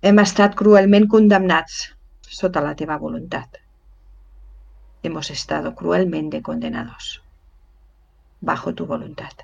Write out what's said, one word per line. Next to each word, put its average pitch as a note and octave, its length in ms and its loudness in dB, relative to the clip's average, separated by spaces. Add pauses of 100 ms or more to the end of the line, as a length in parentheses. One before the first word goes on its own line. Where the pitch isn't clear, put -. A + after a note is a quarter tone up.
Hem G3+ 140 8
estat G3+ 380 2
cruelment G3+ 520 6
condemnats F#3+ 680 2 (560)
sota F3+ 280 -4
la D3 160 -6
teva D#3 220 -6
voluntat. - 560 -12 (1400)
Hemos D#3+ 280 -10
estado D3+ 440 -8
cruelmente E3+ 680 -4
condenados - 680 -10 (1300)
bajo - 340 -6
tu E3+ 120 -10
voluntad. - 460 -12 (120)